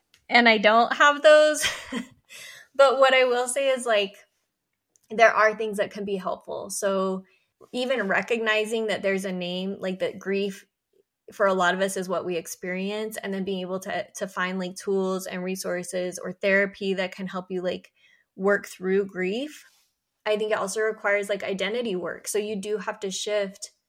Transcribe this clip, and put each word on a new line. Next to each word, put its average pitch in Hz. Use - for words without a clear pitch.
And 240
I 220
don't 214
have 190
those. 302
<laughs> 233
But 269
what 262
I 254
will 247
say 269
is, 247
like, 202
there 220
are 214
things 214
that 202
can 208
be 202
helpful. -
So 190
even 247
recognizing 220
that 196
there's 196
a 196
name, 185
like, 190
that 175
grief 196
for 208
a 190
lot 180
of 185
us 196
is 185
what 175
we 180
experience, 196
and 202
then 190
being 190
able 185
to, -
to 190
find, 185
like, 185
tools 190
and 185
resources 180
or 185
therapy 196
that 185
can 190
help 185
you, 185
like, 185
work 196
through 190
grief. 196
I 214
think 214
it 208
also 196
requires, 208
like, 202
identity 202
work. 175
So 214
you 214
do 208
have 208
to 196
shift 196